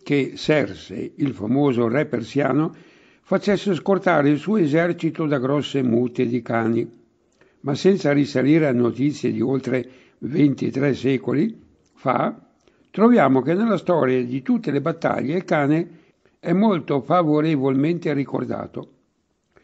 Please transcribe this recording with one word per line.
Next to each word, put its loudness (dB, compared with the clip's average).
che -2
Serse, -2
il -2
famoso 0
re 0
persiano, -2
facesse 0
scortare 2
il 2
suo -2
esercito 0
da 0
grosse -2
mute 0
di -2
cani. -2
Ma -4
senza 2
risalire 2
a 2
notizie 0
di -2
oltre -2
ventitré 0
secoli -2
fa, -4
troviamo 4
che 0
nella 0
storia 2
di -6
tutte -2
le 0
battaglie -2
il -2
cane 0
è -2
molto 0
favorevolmente 0
ricordato. -6